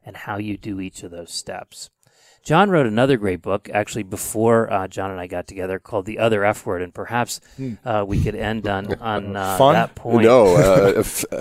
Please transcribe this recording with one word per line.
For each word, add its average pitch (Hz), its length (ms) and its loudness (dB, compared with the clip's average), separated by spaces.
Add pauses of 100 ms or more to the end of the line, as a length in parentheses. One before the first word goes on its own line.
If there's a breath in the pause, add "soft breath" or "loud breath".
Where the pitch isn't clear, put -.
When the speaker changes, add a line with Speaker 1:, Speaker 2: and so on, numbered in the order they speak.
Speaker 1:
and 104 120 -18
how 104 220 -10
you 104 180 -6
do 98 240 -10
each 92 220 -12
of 92 80 -16
those 85 220 -16
steps. - 580 -14 (520 soft breath)
John 185 280 2
wrote 156 160 2
another 123 320 2
great 95 220 -4
book, 101 320 -6
actually 107 300 -4
before, 110 720 0
uh, 95 160 -4
John 95 240 -8
and 92 80 -10
I 90 80 -10
got 90 180 -8
together, 95 320 -8
called 95 280 -8
The 110 120 -10
Other 107 260 2
F 104 220 -2
Word, 90 160 -4
and 87 100 -12
perhaps, 113 480 -6 (160 loud breath)
Speaker 2:
Hmm. 131 180 -10 (100)
Speaker 1:
uh, 107 220 -2
we 98 140 -2
could 107 140 -2
end 104 320 -6
on, 98 280 -4
Speaker 2:
<laughs> - 60 -10
Speaker 1:
on, 101 360 -6
uh, 95 220 -4
Speaker 2:
Fun? 135 160 6
Speaker 1:
that 113 200 0
point. 117 300 2
Speaker 3:
No, 110 320 8
uh, 95 380 6
<laughs> - 20 0
f-, - 280 -2 (160)